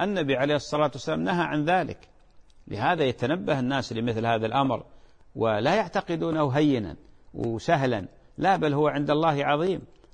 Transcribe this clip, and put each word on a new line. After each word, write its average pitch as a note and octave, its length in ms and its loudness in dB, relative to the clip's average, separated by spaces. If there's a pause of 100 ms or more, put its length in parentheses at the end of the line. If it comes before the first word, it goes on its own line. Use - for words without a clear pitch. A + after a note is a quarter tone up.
النبي E3 360 0
عليه C#3+ 200 2
الصلاة D3 380 0
والسلام D#3 260 -4
نهى F3 240 0
عن D3 200 -2
ذلك، F3 440 0 (600)
لهذا C#3 360 0
يتنبه C#3+ 540 0
الناس C3 340 -2
لمثل A2+ 340 -2
هذا A2+ 200 2
الأمر، B2+ 380 0 (520)
ولا A2 380 2
يعتقدونه E3 760 -2
هينا C3 460 2 (380)
وسهلا، A#2+ 720 0 (320)
لا، F3+ 180 2
بل D#3 180 0
هو D3 140 2
عند C#3+ 220 0
الله D3 340 2
عظيم، D3+ 380 0 (320)